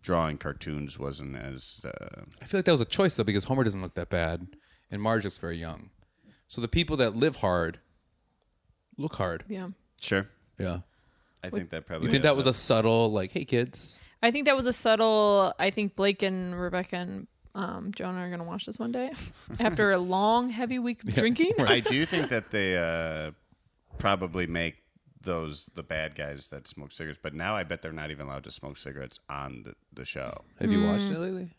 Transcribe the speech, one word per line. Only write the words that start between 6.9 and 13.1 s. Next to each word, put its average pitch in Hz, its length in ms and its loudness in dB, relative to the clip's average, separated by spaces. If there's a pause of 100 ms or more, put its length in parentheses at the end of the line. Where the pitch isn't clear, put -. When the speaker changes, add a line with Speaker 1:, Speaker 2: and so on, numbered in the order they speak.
Speaker 2:
that 117 180 4
live 117 220 4
hard 87 420 2 (1160)
look 147 180 -6
hard. 87 320 -2
Speaker 3:
Yeah. 190 220 -8 (320)
Speaker 1:
Sure. 196 260 2 (320)
Speaker 2:
Yeah. 90 200 -2 (640)
Speaker 1:
I 92 60 -8
think 90 220 -6
that 80 140 -8
probably 80 220 -4
Speaker 2:
You 117 40 2
think 135 100 4
Speaker 1:
is 151 80 6
Speaker 2:
that 143 60 6
was 135 120 4
Speaker 1:
a 131 40 4
Speaker 2:
a - 20 2
subtle, 113 580 4